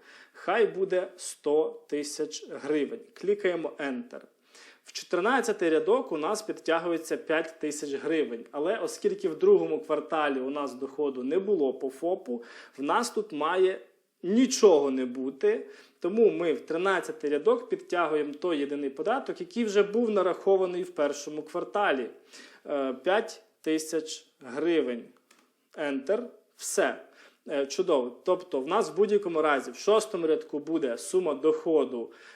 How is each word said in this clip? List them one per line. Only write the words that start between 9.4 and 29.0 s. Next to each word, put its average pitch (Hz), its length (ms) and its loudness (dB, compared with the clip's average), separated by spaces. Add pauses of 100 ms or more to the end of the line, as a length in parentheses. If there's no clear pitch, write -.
кварталі 147 600 0
у 131 100 -4
нас 143 240 -4
доходу 131 500 -4
не 151 160 0
було 180 340 2
по 131 160 -6
фопу, 165 540 -6 (340)
в 135 40 -8
нас 202 280 0
тут - 220 -6
має 180 500 0 (420)
нічого 190 680 6
не 131 140 0
бути. 135 600 -2 (320)
Тому 202 320 4
ми 160 220 0
в - 80 -4
тринадцятий 165 680 -2
рядок 214 400 2
підтягуємо 156 640 0
той 156 260 -2
єдиний 143 300 -4
податок, 190 520 -4
який 226 240 -4
вже 202 180 4
був 220 260 0
нарахований 185 760 2
в 120 80 -10
першому 151 520 -4
кварталі. 170 680 -2 (560)
Е, 135 280 -2
п'ять 196 480 -2 (200)
тисяч 156 680 -4 (120)
гривень. 135 640 0 (720)
Enter. 156 500 -2 (320)
Все. - 460 -2 (480)
Е, 139 160 0
чудово. 135 580 0
Тобто 175 380 0
в 135 60 -6
нас 190 240 0
в 147 40 -12
будь-якому 196 460 2